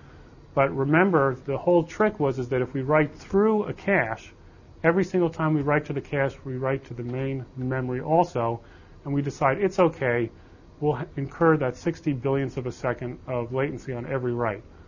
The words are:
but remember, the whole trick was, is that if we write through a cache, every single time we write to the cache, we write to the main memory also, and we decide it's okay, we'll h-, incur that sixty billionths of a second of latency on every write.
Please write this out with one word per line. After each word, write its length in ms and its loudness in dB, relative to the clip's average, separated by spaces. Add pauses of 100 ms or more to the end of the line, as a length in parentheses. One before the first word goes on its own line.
(540)
but 200 2
remember, 600 4
the 240 -6
whole 260 4
trick 340 0
was, 200 0
is 120 -4
that 120 2
if 100 -4
we 100 -4
write 320 2
through 500 2
a 100 -6
cache, 580 -2 (500)
every 220 4
single 260 2
time 240 0
we 80 2
write 240 2
to 60 -8
the 80 -2
cache, 440 -2
we 120 -8
write 280 -2
to 100 -14
the 80 -10
main 420 -6 (120)
memory 440 -4
also, 600 0 (440)
and 80 -6
we 80 2
decide 380 0
it's 200 0
okay, 520 2 (500)
we'll 180 0
h-, 80 -8 (100)
incur 400 2
that 200 -2
sixty 380 -2
billionths 420 -2
of 100 -6
a 60 -6
second 540 -4
of 260 -4
latency 420 -4
on 120 -8
every 260 -2
write. 300 -2 (260)